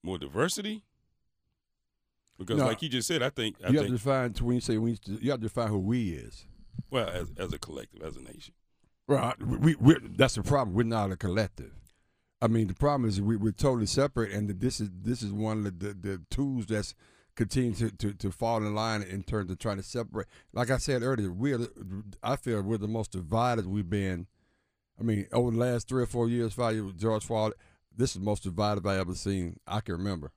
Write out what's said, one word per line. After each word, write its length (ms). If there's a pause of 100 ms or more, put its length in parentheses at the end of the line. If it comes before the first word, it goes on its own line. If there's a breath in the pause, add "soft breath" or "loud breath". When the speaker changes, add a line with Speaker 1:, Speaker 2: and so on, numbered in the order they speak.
Speaker 1:
More 140
diversity? 640 (1500)
Because 200
Speaker 2:
No. 80
Speaker 1:
like 160
you 80
just 180
said, 160
I 60
think, 340
I 60
Speaker 2:
You 100
have 80
Speaker 1:
think 0
Speaker 2:
to 40 (120)
define, 300 (120)
when 100
you 60
say 160
we, 280
you 260
have 80
to 80
define 220
who 100
we 320
is. 340 (440)
Speaker 1:
Well, 200
as, 280
as 160
a 60
collective, 420
as 160
a 40
nation. 320 (540)
Speaker 2:
Right. 340
We, 340
we, 200 (200)
that's 200
the 80
problem. 320
We're 80
not 280
a 40
collective. 560 (680)
I 60
mean, 200
the 60
problem 340
is 140
we, 160
we're 160
totally 320
separate, 460
and 180 (100)
this 220
is, 80 (120)
this 200
is 100
one 340
of 140
the, 80
the, 60
the 360
tools 360
that's 280 (420 soft breath)
continuing 400
to, 160
to, 220
to 180
fall 260
in 180
line 280
in 200
terms 260
of 100
trying 180
to 60
separate. 440 (240 loud breath)
Like 180
I 80
said 260
earlier, 280
we're 280
the, 440 (180)
I 140
feel 260
we're 160
the 100
most 240
divided 560
we've 220
been. 380 (720)
I 40
mean, 280
over 200
the 60
last 300
three 160
or 40
four 200
years, 260
five 220
years, 180
George 320
Floyd, 280 (420 soft breath)
this 160
is 80
the 60
most 180
divided 420
I 120
ever 180
seen 500
I 140
can 160
remember 420